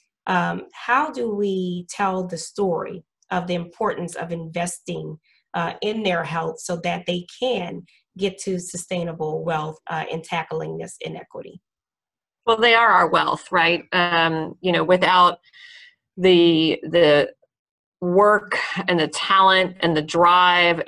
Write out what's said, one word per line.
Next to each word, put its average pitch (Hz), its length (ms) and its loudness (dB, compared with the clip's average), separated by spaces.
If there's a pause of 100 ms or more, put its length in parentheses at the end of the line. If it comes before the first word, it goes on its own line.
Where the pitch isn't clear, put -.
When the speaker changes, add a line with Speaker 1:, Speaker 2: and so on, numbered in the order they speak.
(260)
Speaker 1:
um, 175 360 -2 (100)
how 277 380 -2
do 240 220 -6
we 185 580 -4
tell 185 360 -4
the 170 120 -10
story - 640 -6 (260)
of 175 160 -4
the 175 80 -4
importance 175 640 -6
of 170 160 -10
investing, 165 840 -10 (340)
uh, 170 300 -6
in 214 200 -4
their 175 220 -2
health 160 340 -6
so - 180 -8
that 175 300 -6
they 180 200 -6 (120)
can 185 460 -6 (320)
get 190 220 -4
to 185 200 -6
sustainable 165 840 -8
wealth, 156 320 -6 (140)
uh, 160 200 -6
in 160 120 -8
tackling 160 560 -8
this 165 240 -14
inequity? - 580 -14 (840)
Speaker 2:
Well, 226 100 4
they 226 180 4
are 233 140 6
our 180 200 4
wealth, - 440 -2
right? 170 400 2
Um, 165 720 0
you 185 100 0
know, 165 100 2
without 180 560 4 (800)
the, 170 640 4
the 156 500 4 (680)
work 196 580 2 (300)
and 175 100 2
the 151 80 2
talent 190 760 2
and 165 160 2
the 156 60 0
drive 175 840 4